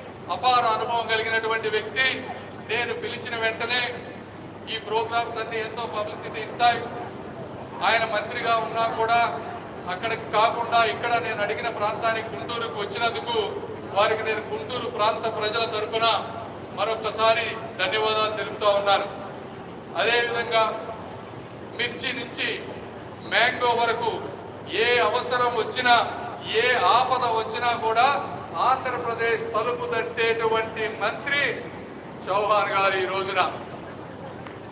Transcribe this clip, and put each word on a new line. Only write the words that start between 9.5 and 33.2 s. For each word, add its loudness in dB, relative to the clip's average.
అక్కడికి -4
కాకుండా 4
ఇక్కడ 0
నేను 0
అడిగిన -2
ప్రాంతానికి -2
గుంటూరుకు -6
వచ్చినందుకు -2
వారికి 4
నేను 0
గుంటూరు -6
ప్రాంత 0
ప్రజల 0
తరపున 2
మరొకసారి 2
ధన్యవాదాలు 2
తెలుపుతా 0
ఉన్నాను. 4
అదేవిధంగా 2
మిర్చి -4
నుంచి -4
మ్యాంగో 4
వరకు 2
ఏ 4
అవసరం 2
వచ్చినా, 4
ఏ 6
ఆపద 6
వచ్చినా 0
కూడా 4
ఆంధ్రప్రదేశ్ 0
తలుపు 0
తట్టేటువంటి 0
మంత్రి 0
చౌహాన్ 4
గారు. 4
ఈ 2
రోజున 2